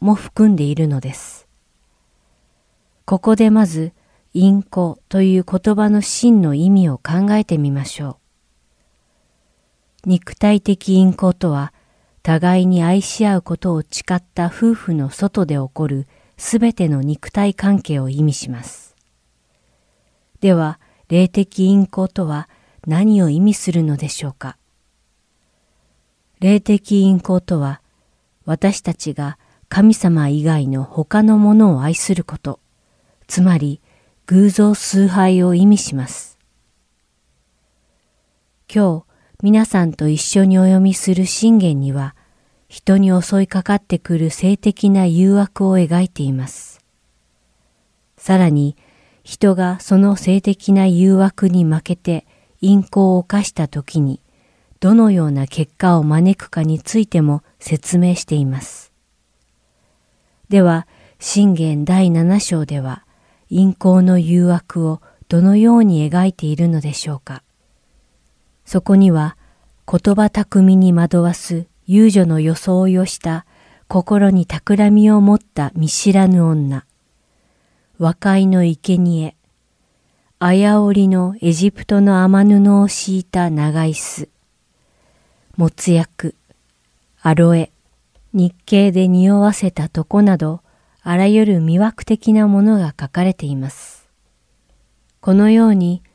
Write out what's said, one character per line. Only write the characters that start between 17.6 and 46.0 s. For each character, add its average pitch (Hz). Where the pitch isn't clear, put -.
係 147
を 131
意 143
味 147
し -
ま 117
す。 -
で 196
は、 160
霊 180
的 190
陰 196
行 190
と 185
は 151
何 196
を 160
意 151
味 208
す -
る 165
の 151
で 147
し -
ょ -
う 131
か。 -
霊 202
的 202
陰 190
行 180
と 175
は、 139
私 180
た 170
ち 147
が 143
神 214
様 160
以 147
外 151
の 135
他 185
の 214
も 208
の 208
を 127
愛 156
す -
る 175
こ -
と、 -
つ -
ま 180
り 143
偶 196
像 208
崇 196
拝 185
を 180
意 180
味 202
し -
ま 131
す。 -
今 180
日、 -
皆 214
さ 185
ん 156
と 151
一 156
緒 -
に 190
お 185
読 190
み 190
す 185
る 185
箴 220
言 165
に 135
は、 139
人 -
に 196
襲 185
い 185
か 185
か 202
っ 202
て -
く 170
る 160
性 190
的 202
な 190
誘 180
惑 202
を 185
描 175